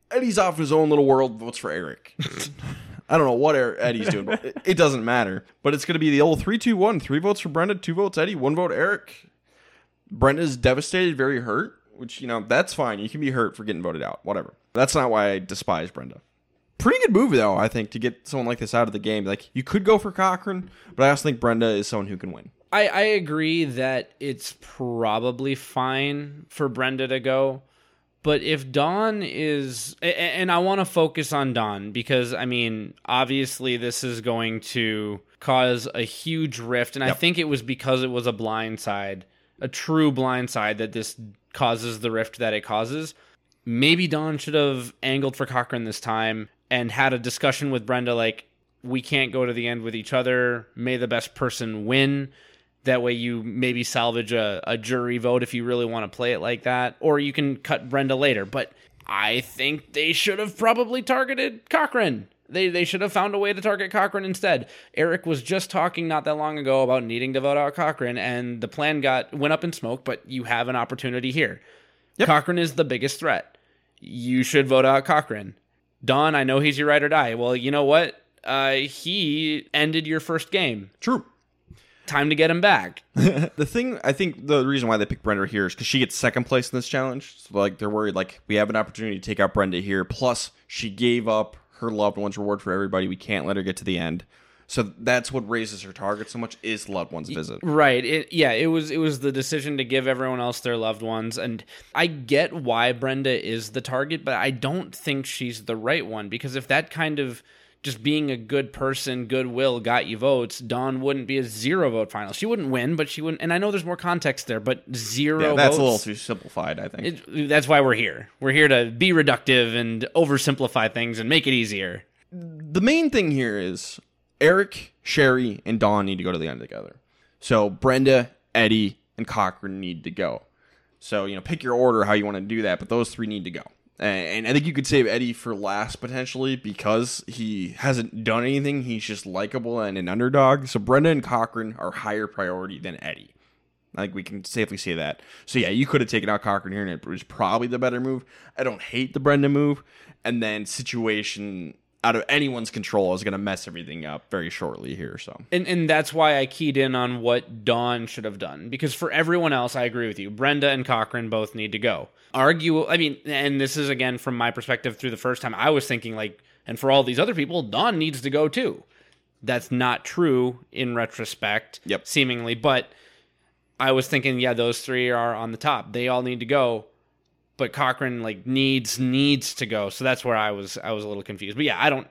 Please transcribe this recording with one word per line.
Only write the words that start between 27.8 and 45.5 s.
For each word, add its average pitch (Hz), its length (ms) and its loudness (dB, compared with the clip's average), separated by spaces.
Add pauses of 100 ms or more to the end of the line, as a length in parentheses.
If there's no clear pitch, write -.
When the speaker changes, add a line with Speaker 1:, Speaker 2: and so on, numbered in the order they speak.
Speaker 2:
but 151 200 2
if 135 300 -2
Dawn 202 500 2
is, 143 800 -4
a-, 165 60 -2
a-, 160 320 0
and 180 100 0
I 175 80 4
wanna 190 260 2
focus 160 480 0
on 135 200 0
Dawn 104 400 -2
because, 123 400 0
I 107 140 -4
mean, 117 480 -2 (100)
obviously 127 720 0
this 120 280 -4
is 120 160 -4
going 113 400 -2
to 107 600 -4 (200)
cause 127 540 2
a 120 80 -4
huge 160 560 -4
rift, 120 380 -2
and 135 80 -4
I 131 40 2
Speaker 1:
Yep. 127 100 -2
Speaker 2:
think 170 200 2
it 165 100 0
was 135 140 -2
because 131 400 -2
it 127 80 -2
was 123 160 -2
a 120 60 0
blindside, 107 920 -4 (380)
a 131 80 -4
true 156 440 2
blindside, 123 640 0
that 110 140 -4
this 113 280 -8 (320)
causes 117 480 -2
the 117 100 -2
rift 113 280 -4
that 110 160 0
it 107 80 -2
causes. 120 520 -4 (500)
Maybe 147 440 4
Dawn 156 300 -2
should 151 160 -6
have 135 380 2 (100)
angled 135 340 -2
for 135 100 -2
Cochran 123 380 -2